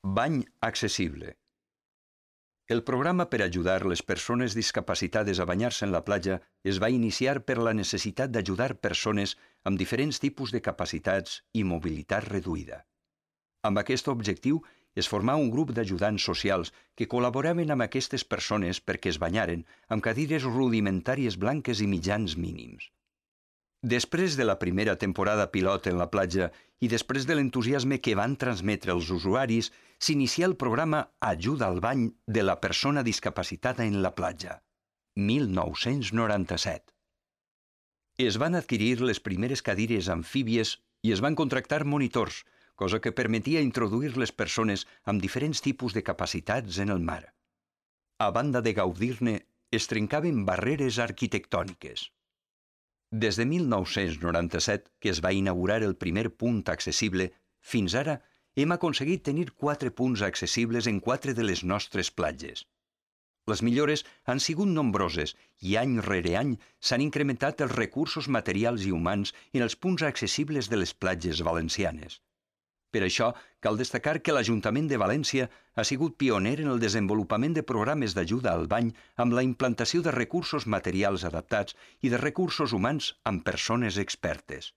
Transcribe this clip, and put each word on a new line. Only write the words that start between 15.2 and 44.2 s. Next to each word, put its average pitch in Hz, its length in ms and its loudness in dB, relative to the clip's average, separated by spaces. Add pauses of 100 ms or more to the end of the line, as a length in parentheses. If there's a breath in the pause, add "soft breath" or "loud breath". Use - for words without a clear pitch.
un 135 160 2
grup 135 240 0
d'ajudants 101 480 0
socials 92 480 0 (240 soft breath)
que 113 200 -2
col·laboraven 143 520 0
amb 127 160 2
aquestes 127 400 -4
persones 101 560 -2
perquè 92 320 -2
es 76 80 -4
banyaren 87 460 0 (220 soft breath)
amb 107 200 0
cadires 135 400 0
rudimentàries 113 880 2
blanques 113 480 0
i 101 80 2
mitjans 92 480 0
mínims. 60 480 -10 (920)
Després 143 540 0
de 131 80 2
la 98 160 4
primera 95 400 2
temporada 101 520 2
pilot 95 360 2
en 90 80 2
la 87 160 0
platja 95 380 2 (300 loud breath)
i 123 80 2
després 127 400 0
de 160 80 2
l'entusiasme 131 640 2
que 107 160 0
van 117 200 0
transmetre 101 560 -2
els 85 200 0
usuaris, 113 580 2 (300 loud breath)
s'inicia 151 480 2
el 185 80 2
programa 147 440 0 (200)
Ajuda 107 480 0
al 90 120 0
bany 120 260 2 (200)
de 110 160 2
la 95 180 4
persona 135 440 0
discapacitada 110 800 -2
en 104 180 2
la 92 140 0
platja, 87 420 -6 (580)
mil 110 360 2
nou-cents 92 640 -2
noranta-set. 104 760 -2 (1200)
Es 113 240 2
van 165 160 2
adquirir 117 440 2
les 123 200 2
primeres 110 440 -2
cadires 104 440 0
amfíbies 110 680 0 (280)
i 113 80 4
es 95 120 2
van 147 120 2
contractar 143 480 0
monitors, 135 600 0 (320 soft breath)
cosa 98 240 0
que 113 160 -2
permetia 127 480 2
introduir 120 520 0
les 113 160 0